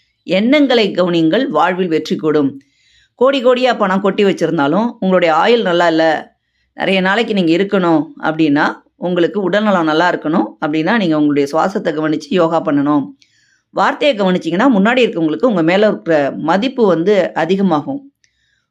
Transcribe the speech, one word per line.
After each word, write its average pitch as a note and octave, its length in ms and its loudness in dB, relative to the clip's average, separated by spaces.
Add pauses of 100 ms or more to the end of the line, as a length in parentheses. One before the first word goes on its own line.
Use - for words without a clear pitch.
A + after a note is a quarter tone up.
(240)
எண்ணங்களை A#3 680 2
கவனியுங்கள், F3 560 0
வாழ்வில் F3+ 400 0
வெற்றி D#3+ 280 -2
கூடும். D3 460 -2 (540)
கோடி C4 300 0
கோடியா B3 320 2
பணம் F#3+ 240 0
கொட்டி G3+ 220 0
வச்சிருந்தாலும், E3+ 760 0
உங்களுடைய F3+ 340 2
ஆயுள் G#3+ 280 2
நல்லா F3 260 0
இல்ல, D#3+ 480 0 (380)
நிறைய F#3+ 280 -2
நாளைக்கு G#3+ 320 0
நீங்க E3+ 220 2
இருக்கணும் F3 500 0 (140)
அப்படின்னா, D#3 540 0 (220)
உங்களுக்கு F3 460 -2
உடல்நலம் F#3+ 440 0
நல்லா D#3+ 260 0
இருக்கணும் E3 340 -2 (200)
அப்படின்னா, D#3+ 320 -2
நீங்க E3 200 0
உங்களுடைய C#3+ 300 0
சுவாசத்தை F3 460 -2
கவனிச்சு D3+ 360 -4
யோகா E3+ 340 0
பண்ணணும். C#3+ 420 0 (640)
வார்த்தையை B3+ 480 0
கவனிச்சீங்கன்னா, F#3 480 0 (100)
முன்னாடி A3+ 300 2
இருக்கவங்களுக்கு D#3+ 400 -2
உங்க G#3 160 0
மேல F#3+ 260 2
இருக்கிற D#3 500 0
மதிப்பு G3 500 0
வந்து F3 460 0
அதிகமாகும். D#3+ 720 -2 (640)